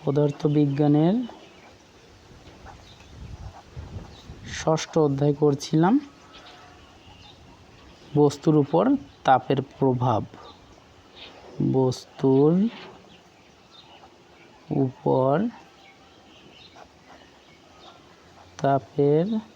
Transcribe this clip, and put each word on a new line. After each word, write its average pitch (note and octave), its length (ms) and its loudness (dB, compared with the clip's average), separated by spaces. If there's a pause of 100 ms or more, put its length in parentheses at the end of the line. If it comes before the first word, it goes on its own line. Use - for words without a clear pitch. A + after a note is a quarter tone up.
পদার্থবিজ্ঞানের D3 1080 2 (3500)
ষষ্ঠ - 360 -2
অধ্যায় D3 360 0
করছিলাম D#3 680 2 (2250)
বস্তুর D3 400 2
উপর D#3 280 2 (400)
তাপের C3+ 380 2 (180)
প্রভাব। B2 440 0 (1500)
বস্তুর C3+ 760 2 (2250)
উপর C3+ 640 -2 (3250)
তাপের C#3+ 640 0 (300)